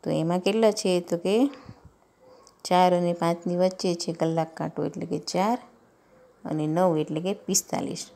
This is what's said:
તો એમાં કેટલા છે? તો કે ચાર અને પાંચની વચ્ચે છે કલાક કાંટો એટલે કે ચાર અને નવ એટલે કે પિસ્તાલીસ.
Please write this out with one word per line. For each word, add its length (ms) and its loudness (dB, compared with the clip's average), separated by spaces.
તો 60 -2
એમાં 300 0
કેટલા 320 2
છે? 280 -2
તો 180 -4
કે 160 -2
ચાર 300 6
અને 180 2
પાંચની 440 0
વચ્ચે 380 0
છે 180 -6
કલાક 420 -2
કાંટો 300 -6
એટલે 220 -6
કે 120 -4
ચાર 400 0
અને 220 -2
નવ 320 2
એટલે 220 -4
કે 140 -2
પિસ્તાલીસ. 680 -4